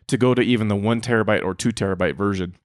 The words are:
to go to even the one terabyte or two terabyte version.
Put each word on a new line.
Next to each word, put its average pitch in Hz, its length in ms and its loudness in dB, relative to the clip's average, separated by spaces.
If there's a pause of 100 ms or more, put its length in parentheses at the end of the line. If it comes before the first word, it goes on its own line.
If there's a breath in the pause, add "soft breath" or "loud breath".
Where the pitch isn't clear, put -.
to 131 100 -2
go 127 160 4
to 123 80 4
even 110 260 2
the 104 80 0
one 110 240 0
terabyte 110 460 0
or 92 100 -4
two - 160 -2
terabyte 92 460 -2
version. 92 480 -4